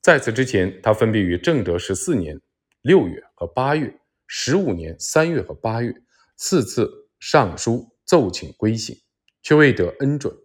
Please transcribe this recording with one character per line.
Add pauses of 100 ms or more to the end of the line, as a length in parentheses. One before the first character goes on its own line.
在
此
之
前，
他
分
别
于
正
德
十
四
年 (420)
六
月 (120)
和
八
月、 (280)
十
五
年
三
月
和
八
月 (440)
四
次 (100)
上
书
奏
请
归
省， (480)
却
未
得 (100)
恩
准。 (120)